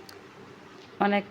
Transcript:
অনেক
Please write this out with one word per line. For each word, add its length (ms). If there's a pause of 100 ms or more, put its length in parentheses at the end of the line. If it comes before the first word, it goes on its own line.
(1000)
অনেক 320